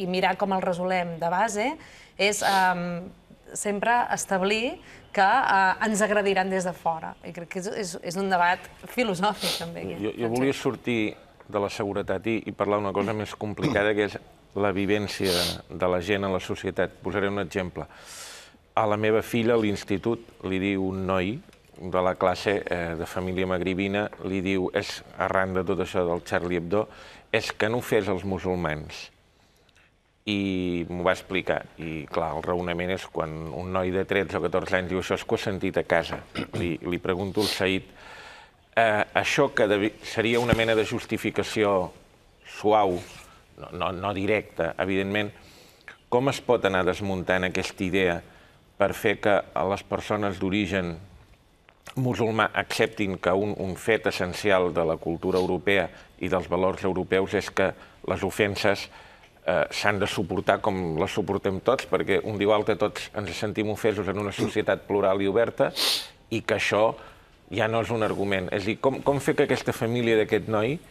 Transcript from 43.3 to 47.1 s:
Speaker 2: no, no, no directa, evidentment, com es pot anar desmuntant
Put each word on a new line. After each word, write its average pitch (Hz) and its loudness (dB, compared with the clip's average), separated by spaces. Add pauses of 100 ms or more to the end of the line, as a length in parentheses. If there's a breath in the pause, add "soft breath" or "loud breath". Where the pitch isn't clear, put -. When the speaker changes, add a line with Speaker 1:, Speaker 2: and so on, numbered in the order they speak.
Speaker 2:
no, - -16
no, 87 -4
no 95 -4
directa, 98 -2
evidentment, 98 0 (800 loud breath)
com 127 4
es - -2
pot 113 2
anar 95 4
desmuntant 92 0